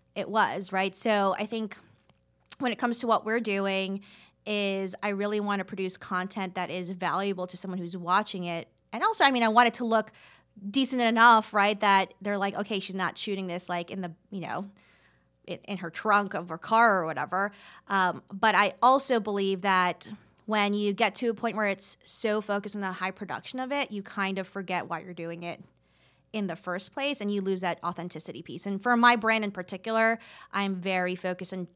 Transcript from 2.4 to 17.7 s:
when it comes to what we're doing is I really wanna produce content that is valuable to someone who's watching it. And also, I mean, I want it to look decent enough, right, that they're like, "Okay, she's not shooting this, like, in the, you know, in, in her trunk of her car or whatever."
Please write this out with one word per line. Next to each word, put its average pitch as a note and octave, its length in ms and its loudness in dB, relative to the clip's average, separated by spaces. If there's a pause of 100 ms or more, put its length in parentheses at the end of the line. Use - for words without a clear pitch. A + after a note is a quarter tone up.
when B3 140 -2
it - 60 -6
comes A#3+ 220 0
to B3+ 60 -4
what A3+ 180 2
we're A3+ 160 0
doing G3 600 -2 (440)
is G3 580 -2
I G#3 60 -2
really G#3 320 -2
wanna G3+ 240 -2
produce F#3+ 320 -6
content F#3+ 580 -6
that F3+ 160 -4
is F3 200 -6
valuable F#3 580 -2
to F3+ 80 -10
someone F#3 220 -8
who's F3 180 -8
watching F3+ 480 0
it. E3+ 240 -6 (240)
And A#3+ 100 -6
also, G#4+ 220 2
I C#4 80 8
mean, A#3+ 100 4
I A3+ 60 6
want A#3 200 8
it A#3 60 -2
to B3 100 -6
look A3 280 2 (580)
decent B3+ 320 0
enough, A3+ 500 6
right, G#3 280 4
that G3 420 4
they're G3+ 160 -2
like, G3 160 0
"Okay, G3+ 260 -4
she's F#3+ 140 -8
not F#3 240 -2
shooting F#3+ 300 -4
this, F3+ 200 -6
like, F3 220 -4
in F#3+ 120 -8
the, E3+ 100 -6 (180)
you G3 100 -8
know, F#3+ 300 -6 (760)
in, F3 180 -8
in G3 140 -8
her E3+ 120 -8
trunk G#3 440 2
of F3 140 -6
her E3 100 -8
car A3+ 440 6
or D#3+ 40 -2
whatever." F3+ 460 -2 (360)